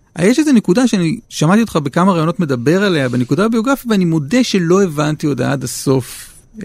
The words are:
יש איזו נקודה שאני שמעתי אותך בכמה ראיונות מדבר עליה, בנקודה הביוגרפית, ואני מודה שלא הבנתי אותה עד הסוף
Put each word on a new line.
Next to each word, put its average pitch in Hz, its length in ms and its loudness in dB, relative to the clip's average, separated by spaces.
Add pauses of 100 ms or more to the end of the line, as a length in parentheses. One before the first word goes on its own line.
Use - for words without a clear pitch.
(200)
יש 214 200 2
איזו 302 120 2
נקודה 233 360 2
שאני 175 320 -2 (100)
שמעתי 196 320 2
אותך 220 140 -4
בכמה 170 360 0
ראיונות 165 280 -2
מדבר 143 440 0
עליה, 156 260 0
בנקודה 123 360 0
הביוגרפית, 233 460 -2
ואני 196 140 2
מודה 160 380 0
שלא 185 400 2
הבנתי 151 440 -2
אותה 131 240 -2
עד 139 120 -4
הסוף - 680 -4 (320)